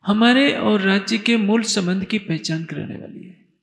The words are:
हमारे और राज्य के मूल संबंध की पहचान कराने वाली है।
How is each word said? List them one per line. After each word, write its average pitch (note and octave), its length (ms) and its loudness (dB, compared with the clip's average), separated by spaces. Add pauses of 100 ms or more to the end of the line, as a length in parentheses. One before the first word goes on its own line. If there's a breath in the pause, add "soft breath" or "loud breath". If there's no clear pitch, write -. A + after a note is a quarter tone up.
हमारे A#3+ 460 4
और G#3+ 280 0
राज्य G3 380 0
के A#3 180 0
मूल A3 260 2
संबंध F#3 420 -2
की G#3+ 140 -4
पहचान D#3+ 460 -4
कराने - 320 -10
वाली - 280 -16
है। F3+ 220 -20 (160)